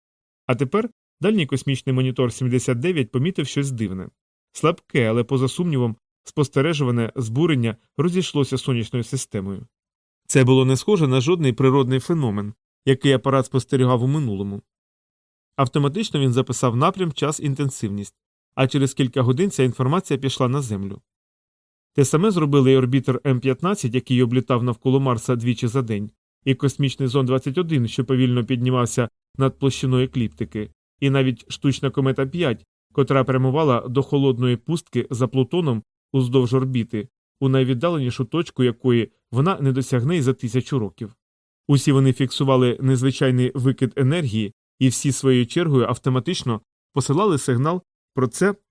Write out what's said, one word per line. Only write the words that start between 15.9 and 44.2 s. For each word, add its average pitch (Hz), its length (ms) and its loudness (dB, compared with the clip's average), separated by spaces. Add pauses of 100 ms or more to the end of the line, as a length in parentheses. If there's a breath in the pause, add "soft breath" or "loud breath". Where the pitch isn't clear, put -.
він 135 140 2
записав 123 420 0
напрям, 175 360 0
час, 147 280 -2
інтенсивність, 127 760 -6 (400)
а 135 120 0
через 135 260 0
кілька 131 280 0
годин 131 300 2
ця 135 120 0
інформація 131 540 0
пішла 127 300 -2
на 139 140 -2
Землю. 101 400 -8 (920)
Те 139 120 4
саме 180 260 2
зробили 143 400 4
і 135 60 6
орбітер 127 480 0
М 131 140 2
п'ятнадцять, 131 560 -2
який 127 280 2
облітав 120 400 0
навколо 127 360 0
Марса 127 360 0
двічі 120 320 -2
за 123 140 -2
день, 107 300 -6 (340)
і 135 100 2
космічний 139 520 -2
зонд 127 200 0
двадцять 131 300 -2
один, 160 300 0
що 123 180 -4
повільно 123 400 0
піднімався 123 640 -2 (280)
над 135 220 -2
площиною 131 460 0
екліптики, 110 640 -6 (280)
і 139 100 2
навіть 131 420 0
штучна 139 380 -2
комета 135 360 0
п'ять, 139 400 -4 (280)
котра 135 300 2
прямувала 131 580 2
до 127 220 -2
холодної 127 540 2
пустки 139 520 -4
за 123 180 -2
Плутоном 131 560 0 (280)
уздовж 127 420 2
орбіти, 127 540 -2 (320)
у 135 100 0
найвіддаленішу 131 760 0
точку - 380 -4
якої 120 480 0 (200)
вона 151 280 0
не 135 120 0
досягне 131 460 0
й 156 40 0
за 131 120 2
тисячу 127 460 -4
років. 104 360 -8 (520)
Усі 143 240 4
вони 135 220 4
фіксували 127 680 0
незвичайний 131 760 0
викид 131 400 0
енергії 127 580 -2 (260)